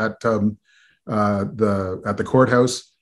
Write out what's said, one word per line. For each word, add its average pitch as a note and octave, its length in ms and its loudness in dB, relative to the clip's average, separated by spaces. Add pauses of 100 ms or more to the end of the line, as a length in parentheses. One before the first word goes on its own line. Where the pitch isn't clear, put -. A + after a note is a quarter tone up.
at, A2 180 -8 (100)
um, G#2+ 240 0 (500)
uh, G#2 380 0 (160)
the, F#2+ 440 -2
at G#2 120 -2
the A2 60 -4 (100)
courthouse B2 420 4 (260)